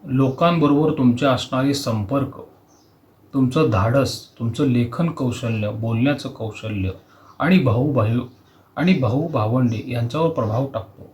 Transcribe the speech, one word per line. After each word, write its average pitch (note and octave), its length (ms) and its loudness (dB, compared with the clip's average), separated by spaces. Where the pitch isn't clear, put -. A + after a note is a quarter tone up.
लोकांबरोबर D3 880 2
तुमचे B2 340 2
असणारे C3 480 0
संपर्क, B2+ 680 -4
तुमचं B2 360 2
धाडस, A#2 560 0
तुमचं A#2 280 -2
लेखन B2 440 0
कौशल्य, A2+ 600 -4
बोलण्याचं A2+ 580 -2
कौशल्य G#2 640 -6
आणि F3+ 200 4
भाऊ C3 340 2
भाऊ-, A#2+ 340 0
आणि F3 180 2
भाऊ C3 340 0
भावंडे A#2 600 0
यांच्यावर B2 400 -2
प्रभाव A#2+ 460 -2
टाकतो. - 280 -10